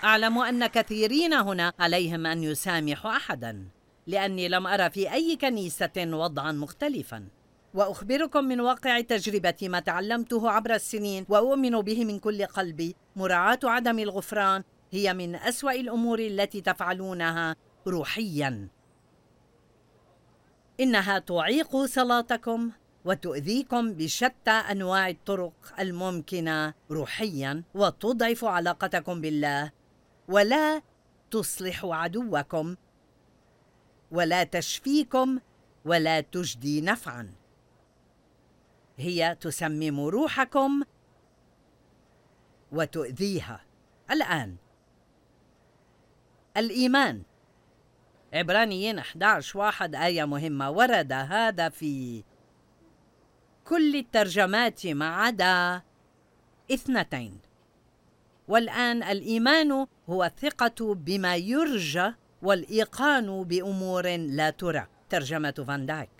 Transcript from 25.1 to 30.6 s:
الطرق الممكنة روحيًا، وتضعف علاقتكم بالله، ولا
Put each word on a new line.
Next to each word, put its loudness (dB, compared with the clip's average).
الطرق -4
الممكنة -2
روحيًا، -4
وتضعف 0
علاقتكم -2
بالله، -2
ولا 4